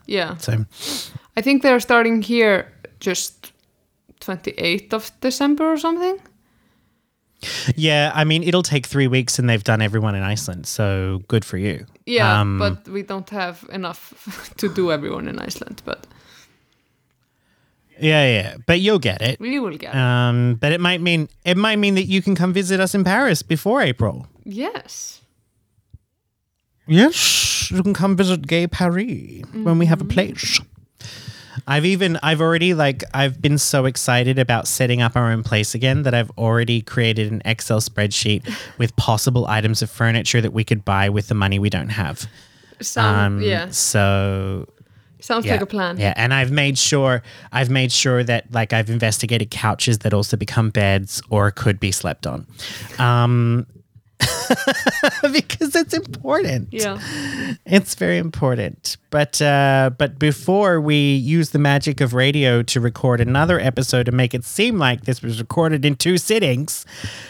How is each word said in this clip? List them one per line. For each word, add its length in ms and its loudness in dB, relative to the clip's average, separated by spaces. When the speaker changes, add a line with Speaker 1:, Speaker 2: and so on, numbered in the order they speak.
Speaker 1:
Yeah. 320 -4
Speaker 2:
So 260 -2
Speaker 1:
I 60 -2
think 200 4
they're 180 6
starting 420 2
here 500 2
just 520 -6
twenty-eighth 720 -4
of 160 -6
December 500 0
or 60 0
something. 420 -2
Speaker 2:
Yeah, 380 2
I 100 4
mean, 180 2
it'll 200 2
take 240 -2
three 220 2
weeks 300 0
and 100 2
they've 160 2
done 180 2
everyone 320 0
in 80 -2
Iceland, 440 -4
so 640 -2
good 160 0
for 140 -8
you. 260 -4
Speaker 1:
Yeah, 340 2
Speaker 2:
Um, 180 0
Speaker 1:
but 300 -2
we 140 -8
don't 280 -10
have 400 -8
enough 840 -14
<laughs> 20 -20
to 140 -2
do 220 0
everyone 360 -6
in 100 -8
Iceland, 460 -12
but 220 -10
Speaker 2:
Yeah, 260 4
yeah, 300 0
but 140 2
you'll 180 2
get 220 -2
it. 180 -2
Speaker 1:
We 200 -4
will 180 -6
get 180 -12
it. 20 0
Speaker 2:
Um, 580 2
but 180 -2
it 80 -2
might 220 0
mean, 260 0
it 140 2
might 180 2
mean 200 2
that 80 2
you 180 0
can 120 0
come 200 0
visit 260 0
us 140 0
in 100 2
Paris 380 2
before 400 0
April. 440 -2
Speaker 1:
Yes. 720 -10
Speaker 2:
Yes, 840 4
you 140 0
can 100 2
come 220 2
visit 320 0
Gay 180 0
Paris 760 -4
when 260 0
we 80 4
have 140 4
a 40 -6
Speaker 1:
Mm-hmm. 80 -4
Speaker 2:
place. 480 -2
I've 180 2
even, 380 0
I've 180 2
already, 340 2
like, 300 0
I've 260 0
been 180 2
so 260 0
excited 560 2
about 260 2
setting 360 0
up 120 2
our 160 2
own 140 0
place 300 0
again 280 2
that 120 0
I've 180 0
already 480 2
created 500 0
an 140 -4
Excel 360 0
spreadsheet 680 -2
Speaker 1:
<laughs> 120 -20
Speaker 2:
with 180 -2
possible 500 2
items 360 0
of 80 -6
furniture 500 0
that 120 0
we 120 0
could 200 -2
buy 260 2
with 180 -2
the 60 0
money 260 2
we 100 2
don't 200 -4
have. 360 -6
Speaker 1:
Sound, 560 2
Speaker 2:
Um, 60 -2
Speaker 1:
yeah. 280 -2
Speaker 2:
so 960 0
Speaker 1:
Sounds 260 -2
Speaker 2:
yeah, 60 2
Speaker 1:
like 80 2
a 60 -4
plan. 320 -4
Speaker 2:
yeah, 180 0
and 180 0
I've 160 2
made 280 2
sure, 440 2
I've 180 0
made 220 2
sure 320 2
that, 280 -2
like, 200 0
I've 180 0
investigated 600 0
couches 460 0
that 160 -2
also 220 0
become 340 0
beds 600 0
or 220 2
could 260 0
be 140 -2
slept 340 -6
on. 200 -8
Um, 680 2
<laughs> 1120 -2
because 440 -2
it's 180 0
important. 800 -4
Speaker 1:
Yeah. 260 -6
Speaker 2:
It's 300 2
very 240 -2
important. 800 -4
But, 300 0
uh, 560 4
but 220 -2
before 640 2
we 340 2
use 360 0
the 80 0
magic 420 2
of 140 0
radio 500 2
to 160 -2
record 400 0
another 400 2
episode 480 0
and 80 0
make 180 2
it 100 -4
seem 340 0
like 260 0
this 180 -4
was 160 -6
recorded 460 0
in 120 2
two 220 2
sittings, 680 -2